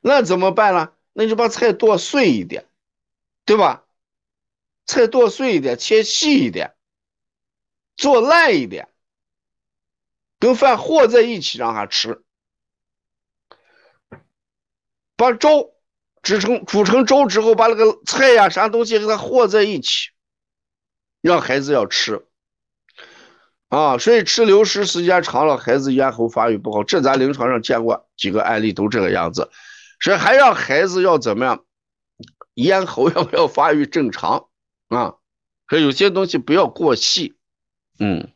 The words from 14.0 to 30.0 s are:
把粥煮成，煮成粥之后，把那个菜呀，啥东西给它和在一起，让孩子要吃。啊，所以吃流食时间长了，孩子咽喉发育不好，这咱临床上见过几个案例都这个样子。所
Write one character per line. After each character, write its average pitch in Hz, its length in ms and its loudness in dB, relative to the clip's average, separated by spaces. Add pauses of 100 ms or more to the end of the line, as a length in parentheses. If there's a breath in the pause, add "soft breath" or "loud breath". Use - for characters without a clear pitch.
把 247 160 2
粥 294 440 2 (480)
煮 202 160 0
成， 214 260 -2
煮 208 180 0
成 226 220 2
粥 269 220 4
之 202 140 -2
后， 220 120 2
把 226 140 2
那 226 80 0
个 214 300 0
菜 269 260 2
呀， 208 180 6
啥 190 180 -2
东 233 180 -2
西 220 120 -2
给 208 80 -2
它 220 120 -2
和 240 300 0
在 208 160 2
一 196 160 -4
起， - 300 -6 (1120)
让 165 180 2
孩 135 200 -4
子 139 120 -6
要 120 140 0
吃。 - 400 -6 (1400 soft breath)
啊， 139 280 0
所 220 160 2
以 220 100 4
吃 226 220 0
流 208 200 6
食 196 200 -4
时 175 180 -6
间 180 200 2
长 147 240 -2
了， 139 100 0
孩 127 220 -2
子 135 140 -4
咽 135 180 0
喉 117 180 -4
发 113 220 -2
育 104 80 -4
不 107 120 -10
好， 104 120 -4
这 165 180 -2
咱 135 180 2
临 131 140 0
床 127 160 -4
上 127 100 -2
见 117 240 -4
过 - 320 -4
几 - 140 -6
个 104 140 -2
案 110 180 -2
例 110 100 -2
都 95 160 -4
这 107 140 -2
个 92 80 -2
样 90 240 -2
子。 - 160 -6 (500 loud breath)
所 190 140 0